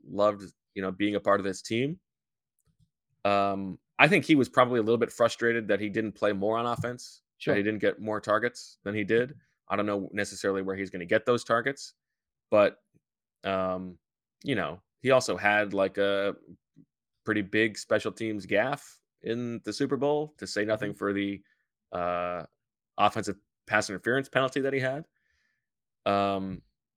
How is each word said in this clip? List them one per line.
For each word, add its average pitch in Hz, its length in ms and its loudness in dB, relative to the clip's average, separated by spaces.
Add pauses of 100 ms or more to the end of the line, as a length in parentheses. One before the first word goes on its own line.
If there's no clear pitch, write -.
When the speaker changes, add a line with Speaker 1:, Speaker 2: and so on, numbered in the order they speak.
Speaker 1:
loved, 101 360 0 (300)
you 98 80 -6
know, 95 100 -2
being 104 240 0
a 95 40 0
part 101 200 2
of 95 40 -4
this 98 180 -6
team. 135 360 -2 (1300)
Um, 98 540 0 (200)
I 139 80 10
think 160 180 4
he 160 100 6
was 131 140 6
probably 123 300 4
a 113 40 4
little 117 160 4
bit 113 120 0
frustrated 117 580 0
that 101 120 2
he 107 80 -4
didn't 107 240 -2
play 107 200 0
more 101 260 -2
on 117 80 -4
offense, 120 560 -8 (160)
Speaker 2:
Sure. - 160 0
Speaker 1:
that 104 40 2
he 101 60 0
didn't 107 160 -2
get 101 200 0
more 107 200 -4
targets 107 640 -2
than 101 100 -4
he 107 80 -2
did. 117 320 0 (340)
I 95 80 -2
don't 104 100 -2
know 101 260 -4
necessarily 98 500 -4
where 95 140 -4
he's 95 140 -6
gonna 92 140 -10
get 107 220 2
those 120 160 2
targets, 120 520 -4 (560)
but, 104 320 4 (640)
um, 92 540 -2 (440)
you 143 120 -2
know, 87 260 -4 (200)
he 123 100 0
also 127 260 4
had, 104 360 2
like, 95 260 0
a 98 380 0 (880)
pretty 107 160 0
big 107 380 0
special 107 340 -2
teams 107 340 -8
gaffe 110 520 -2 (240)
in 117 420 -6
the 107 80 -4
Super 139 240 -2
Bowl, 147 400 -2
to 98 100 -12
say 104 200 -2
nothing 104 240 -2
Speaker 2:
Mm-hmm. 101 80 -12
Speaker 1:
for 101 160 0
the, 101 280 -2 (500)
uh, 87 520 -4 (540)
offensive 101 380 2 (300)
pass 107 220 0
interference 117 400 -2
penalty 131 320 -2
that 135 140 -2
he 135 60 -2
had. 131 260 -4 (1000)
Um, 98 560 0 (360)